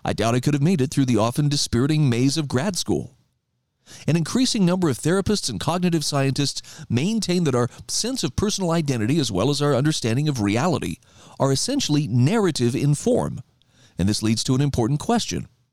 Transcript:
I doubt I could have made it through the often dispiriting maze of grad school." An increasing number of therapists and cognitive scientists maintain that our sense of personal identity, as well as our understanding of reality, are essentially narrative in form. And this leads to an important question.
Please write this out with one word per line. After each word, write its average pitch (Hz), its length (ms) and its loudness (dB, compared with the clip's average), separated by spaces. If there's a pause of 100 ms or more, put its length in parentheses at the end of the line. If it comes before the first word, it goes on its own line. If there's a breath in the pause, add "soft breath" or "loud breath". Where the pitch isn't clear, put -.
I - 80 -2
doubt 113 220 0
I 127 40 0
could 147 140 0
have 143 80 0
made 165 200 2
it 135 100 0
through 139 140 2
the 123 120 2
often 123 320 2
dispiriting 143 600 0
maze 131 280 2
of 151 100 -2
grad 143 300 -2
school." - 380 -4 (920 loud breath)
An 147 120 2
increasing 226 480 0
number 175 240 2
of 123 100 -2
therapists 196 480 0
and 104 140 -6
cognitive 170 420 0
scientists 135 580 -2 (280 loud breath)
maintain 180 560 0
that 131 100 2
our 120 140 2 (180 loud breath)
sense - 340 -4
of 147 140 -4
personal 190 360 -2
identity, 139 460 0
as 131 140 0
well 98 180 0
as 143 120 -2
our 147 120 2
understanding 135 540 0
of 135 140 -2
reality, 104 560 0 (420 loud breath)
are 135 140 2
essentially 151 520 0
narrative 131 680 2
in 143 200 2
form. - 440 -2 (580 soft breath)
And 92 120 2
this 104 120 0
leads 110 220 0
to 131 120 0
an 127 60 2
important 135 380 0
question. 202 480 -2 (260)